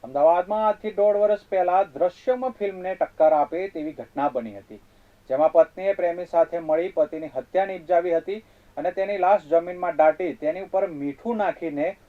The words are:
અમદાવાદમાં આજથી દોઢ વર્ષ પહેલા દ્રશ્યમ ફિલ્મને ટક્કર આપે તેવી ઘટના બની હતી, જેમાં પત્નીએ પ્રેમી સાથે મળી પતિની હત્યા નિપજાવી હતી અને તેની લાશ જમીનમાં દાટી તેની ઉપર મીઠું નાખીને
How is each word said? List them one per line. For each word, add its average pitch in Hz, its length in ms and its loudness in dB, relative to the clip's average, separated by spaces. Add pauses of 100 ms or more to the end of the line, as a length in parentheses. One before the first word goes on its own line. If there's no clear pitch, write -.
અમદાવાદમાં 180 640 2
આજથી 214 220 -2
દોઢ 208 260 2
વર્ષ 208 220 2 (120)
પહેલા 185 320 2
દ્રશ્યમ 247 680 -2
ફિલ્મને 190 460 -6
ટક્કર 156 380 2
આપે 160 360 0
તેવી 156 240 -8
ઘટના 139 360 -6
બની 113 280 -6
હતી, 101 200 -18 (520)
જેમાં 147 240 2
પત્નીએ 185 400 2
પ્રેમી 175 380 -4
સાથે 165 280 2
મળી 160 300 -2
પતિની 190 380 -4 (100)
હત્યા 180 300 -2
નિપજાવી 175 500 0
હતી 190 260 -6 (340)
અને 160 140 -2
તેની 190 280 -4
લાશ 180 220 4 (100)
જમીનમાં 175 460 0
દાટી 156 360 2
તેની - 280 -4
ઉપર 190 260 -2
મીઠું 147 500 -6
નાખીને 170 600 -4 (120)